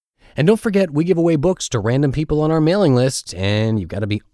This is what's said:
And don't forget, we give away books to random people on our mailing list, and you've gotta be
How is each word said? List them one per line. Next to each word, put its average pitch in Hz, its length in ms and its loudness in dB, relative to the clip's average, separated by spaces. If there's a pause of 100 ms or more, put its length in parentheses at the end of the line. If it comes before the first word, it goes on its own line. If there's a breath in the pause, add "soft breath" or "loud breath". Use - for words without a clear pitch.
(360 soft breath)
And 160 100 2
don't 220 140 4
forget, 196 300 0
we 143 140 0
give 175 120 2
away 165 200 2
books 175 340 -2
to 123 80 -2
random 127 340 0
people 151 300 -2
on 156 80 0
our 160 100 2
mailing 165 340 2
list, 127 400 -2
and 104 460 0
you've 82 80 -8
gotta 101 180 -6
be 104 140 -4 (140)